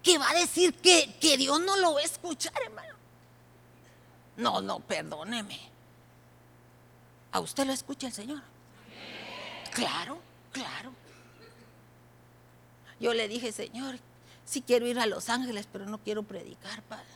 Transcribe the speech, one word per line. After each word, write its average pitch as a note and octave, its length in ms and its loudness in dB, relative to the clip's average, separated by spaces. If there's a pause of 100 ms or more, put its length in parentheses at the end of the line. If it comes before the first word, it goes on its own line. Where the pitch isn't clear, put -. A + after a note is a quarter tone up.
que F4+ 140 8
va C#4+ 120 2
a D4 60 4
decir F4 400 6
que, E4 440 8
que D4 180 6
Dios C4+ 220 2
no F#4+ 180 2
lo F4+ 180 6
va C#4+ 60 2
a - 20 0
escuchar, E4 500 -6 (120)
hermano?". - 300 -16 (1400)
No, G#3+ 240 0
no, G3 180 -4
perdóneme. F3 800 -6 (1700)
¿A - 80 0
usted F#3 260 -2
lo C4+ 80 -2
escucha C4+ 340 -8
el A3+ 60 -10
Señor? C4 280 -10 (1300)
Claro, B3+ 480 -4 (300)
claro. B3+ 420 -10 (2000)
Yo A#3 140 0
le A3+ 140 0
dije, A3+ 240 -4
"Señor, B3+ 480 -10 (460)
sí - 160 -6
quiero A#3+ 260 4
ir A#3+ 120 0
a A#3 60 4
Los G3+ 240 -2
Ángeles, A#3 420 -2
pero G3+ 140 -12
no G#3+ 120 -8
quiero G#3+ 260 -4
predicar, G3+ 600 -12
Padre. - 220 -16 (100)